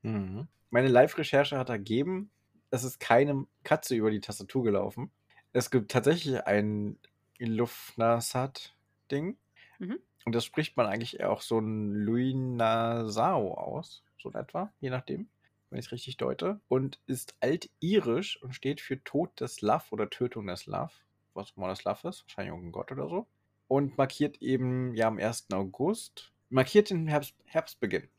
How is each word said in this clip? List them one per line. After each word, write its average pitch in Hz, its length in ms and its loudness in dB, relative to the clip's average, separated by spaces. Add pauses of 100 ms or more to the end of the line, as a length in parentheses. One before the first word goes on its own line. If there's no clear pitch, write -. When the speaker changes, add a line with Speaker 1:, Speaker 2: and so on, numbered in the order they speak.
Speaker 1:
Mhm. 104 440 -4 (220)
Meine 127 200 6
Live-Recherche 139 680 6
hat 127 120 -2
ergeben, 131 600 0 (400)
es 127 140 0
ist 127 160 -8
keine 135 480 4 (160)
Katze 151 320 0
über 110 160 4
die 104 100 -2
Tastatur 107 420 -6
gelaufen. 104 460 0 (420)
Es 123 200 0
gibt 117 180 2
tatsächlich 135 560 2
ein 104 540 0 (400)
Ilufnasat-Ding. 120 2000 -2 (440)
Speaker 2:
Mhm. 214 200 -6 (260)
Speaker 1:
Und 113 80 -2
das 117 100 2
spricht - 320 -6
man 117 120 2
eigentlich 110 360 -4
auch 98 180 0
so 113 180 0
ein 107 340 -2
Luinasao 117 1600 0
aus, - 500 -8 (140)
so - 120 -12
in - 60 -14
etwa, 175 440 -6
je 135 100 -6
nachdem, 139 400 -6 (400)
wenn - 80 -8
ich's 120 140 -8
richtig 131 260 -10
deute. 165 500 -2
Und 135 380 0
ist - 360 -8
altirisch 165 1000 0
und 127 140 -12
steht 139 260 -4
für - 220 -8
Tod - 360 -4
des - 220 -6
Love 110 300 2
oder 110 180 -2
Tötung 117 380 -4
des 90 180 -8
Love. 101 280 -6 (420)
Was 101 160 -10
auch - 60 -20
immer 95 100 -6
das 95 160 -6
Love 104 240 -2
ist, - 160 -10
wahrscheinlich 92 280 -10
irgendein 85 200 -12
Gott - 200 -8
oder 135 160 -6
so. 180 200 -4 (400)
Und 139 320 2
markiert 143 420 0
eben, 127 540 0
ja, 110 120 4
am 107 120 0
ersten 110 340 -2
August, 113 800 -4 (160)
markiert 185 400 6
den 165 160 -2
Herbst, 147 300 0 (100)
Herbstbeginn. - 720 -4